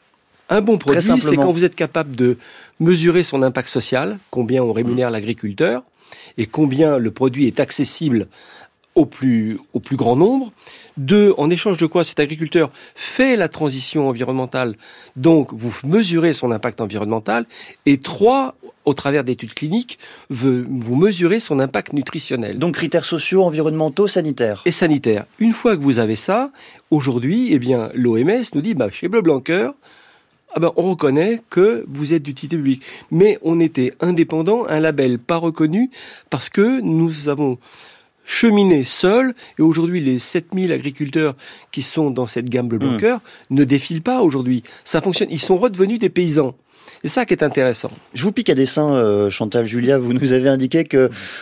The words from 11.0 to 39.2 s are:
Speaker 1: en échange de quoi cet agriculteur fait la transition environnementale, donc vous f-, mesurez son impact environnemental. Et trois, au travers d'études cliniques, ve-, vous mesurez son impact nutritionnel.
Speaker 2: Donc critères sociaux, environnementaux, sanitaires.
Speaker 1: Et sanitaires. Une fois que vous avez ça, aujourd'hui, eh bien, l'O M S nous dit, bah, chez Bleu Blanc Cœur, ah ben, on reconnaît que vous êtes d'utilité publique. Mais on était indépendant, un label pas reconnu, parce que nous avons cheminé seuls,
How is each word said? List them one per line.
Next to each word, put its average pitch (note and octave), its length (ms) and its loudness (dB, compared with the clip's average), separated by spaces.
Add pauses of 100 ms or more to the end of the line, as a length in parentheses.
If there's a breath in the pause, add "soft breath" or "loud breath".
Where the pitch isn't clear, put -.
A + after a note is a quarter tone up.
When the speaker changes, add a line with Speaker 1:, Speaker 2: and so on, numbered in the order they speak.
Speaker 1:
en D3 120 2
échange F3 280 0
de D#3+ 100 0
quoi F3 160 0
cet - 160 -4
agriculteur D3+ 500 0 (240 loud breath)
fait C4 420 0
la F3+ 140 0
transition C#3 580 -2
environnementale, B2+ 680 -4 (400 loud breath)
donc C#3+ 380 4
vous A2+ 180 -8
f-, - 160 -10
mesurez E3+ 460 2
son B2 180 -2
impact A2+ 300 -4
environnemental. G#2+ 640 -4 (400 loud breath)
Et C#3 100 4
trois, C4 560 0 (320)
au D3 80 2
travers C#3 300 -2
d'études B2 320 -6
cliniques, G3 420 -6 (320 loud breath)
ve-, B2 400 0
vous B2 260 -4
mesurez F3 440 2
son D3 200 -2
impact C3+ 340 -4
nutritionnel. B2+ 640 -6
Speaker 2:
Donc D3+ 160 -2
critères E3 300 -2
sociaux, F#3 380 0
environnementaux, D#3 640 0
sanitaires. C3 580 -2
Speaker 1:
Et F3 60 2
sanitaires. C3+ 540 2 (140)
Une A3+ 140 2
fois A3+ 220 2
que D3+ 60 -4
vous C#3 160 2
avez A2 200 0
ça, B3 340 -2 (400 loud breath)
aujourd'hui, C#3+ 600 0
eh C#3+ 80 4
bien, A#2+ 360 0
l'O A#2+ 220 2
M C3+ 120 2
S A#3 240 -2
nous C#3+ 80 -2
dit, G#3 140 -2
bah, A#2 160 -2
chez - 160 -10
Bleu A3 140 0
Blanc D#3 180 2
Cœur, G3 340 -2 (800 soft breath)
ah - 40 -4
ben, E3 160 2
on F3 160 0
reconnaît E3 580 0
que A3 380 2
vous C#3+ 260 -4
êtes E3 80 2
d'utilité C#3+ 360 -8
publique. C3+ 260 0 (260 loud breath)
Mais F#3 320 4
on E3 180 0
était D3+ 420 0
indépendant, E3+ 640 0
un D#3 120 -2
label C#3 380 0
pas E3 200 -4
reconnu, E3 520 -2 (400 loud breath)
parce - 200 -6
que B3 300 2
nous D#3+ 480 -2
avons C#3 300 -2 (640 loud breath)
cheminé G3+ 640 4
seuls, A#3+ 480 2 (240 loud breath)